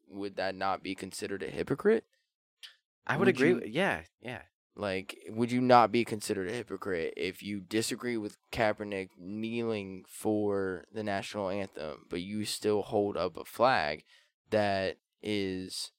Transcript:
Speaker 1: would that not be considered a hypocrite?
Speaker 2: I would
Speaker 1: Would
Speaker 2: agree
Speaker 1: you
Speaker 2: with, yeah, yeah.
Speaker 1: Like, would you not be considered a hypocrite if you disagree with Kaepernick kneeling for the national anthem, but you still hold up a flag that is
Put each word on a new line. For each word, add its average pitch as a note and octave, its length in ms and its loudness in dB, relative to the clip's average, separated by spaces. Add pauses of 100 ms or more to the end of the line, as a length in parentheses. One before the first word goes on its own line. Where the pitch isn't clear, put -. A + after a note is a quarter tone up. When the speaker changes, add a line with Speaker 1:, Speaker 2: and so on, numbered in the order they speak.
Speaker 1:
would G2 280 -8
that F#2+ 180 -2
not F#2+ 280 -2
be F#2 120 -4
considered G2 480 -8
a - 80 -6
hypocrite? C#3 540 0 (1000)
Speaker 2:
I C3 100 0
would F#3 100 4
Speaker 1:
Would B3 100 6
Speaker 2:
agree B2+ 140 6
Speaker 1:
you B2 60 6
Speaker 2:
with, - 120 -6
yeah, A#2+ 340 0 (180)
yeah. A2+ 220 -10 (360)
Speaker 1:
Like, F#2+ 380 -4 (140)
would A2+ 200 0
you B2 120 2
not A#2+ 280 10
be A2+ 140 4
considered G2+ 440 -4
a G#2 40 -4
hypocrite F#2+ 640 -4
if F2+ 260 -4
you G2+ 180 -4
disagree A2+ 580 -2
with G#2 180 -6 (160)
Kaepernick G#2 560 0 (100)
kneeling G#2 880 -4
for G2+ 880 0
the G#2+ 100 -6
national G2+ 460 -2
anthem, F#2 640 -6
but F2+ 100 -4
you G#2 240 -4
still G#2 380 0
hold G2+ 340 2
up F2 200 -2
a - 80 -10
flag F2+ 600 2 (460)
that G2 480 2 (240)
is F#2+ 760 -4